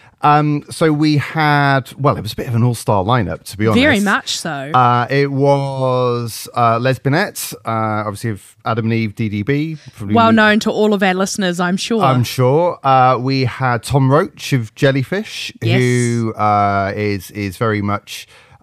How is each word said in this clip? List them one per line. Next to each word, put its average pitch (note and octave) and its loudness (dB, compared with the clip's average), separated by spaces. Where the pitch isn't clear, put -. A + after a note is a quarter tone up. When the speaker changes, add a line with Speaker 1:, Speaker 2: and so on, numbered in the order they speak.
Speaker 1:
Um, D3 2
so D#3+ 0
we D3+ 2
had, C#3+ 0
well, C3+ 0
it - -10
was G#2+ -8
a - -12
bit - -8
of A#2+ -4
an A2+ 2
all-star A2+ 0
lineup, F#2+ 0
to - -16
be G#2+ 0
honest. A2 4
Speaker 2:
Very C4+ 2
much G#3 -2
so. F3 -8
Speaker 1:
Uh, B2+ 0
it C#3 0
was, C3 0
uh, A#2 2
Les B2+ 0
Binet, - -2
uh, A2 -2
obviously G#2+ -6
of G#2 -10
Adam G#2+ -2
and A2+ 0
Eve, A2+ -2
D A2+ -4
D G#2 -4
B. D3 -4
Probably G2+ -4
Speaker 2:
Well A3+ 6
Speaker 1:
kn- A3+ 4
Speaker 2:
known G#3+ 4
to A3 -2
all G#3+ 2
of G3 0
our F#3 2
listeners, F#3 -2
I'm F3+ -2
sure. A3+ -2
Speaker 1:
I'm C3 2
sure. C#3+ 0
Uh, C3 4
we C3 -2
had A#2+ -2
Tom C3+ 2
Roach - 0
of A#2 -2
Jellyfish, C#3 -2
Speaker 2:
Yes. A#2 2
Speaker 1:
who, A#2+ 0
uh, G2+ 0
is, G#2 -4
is G2+ -6
very G#2+ -2
much, - -8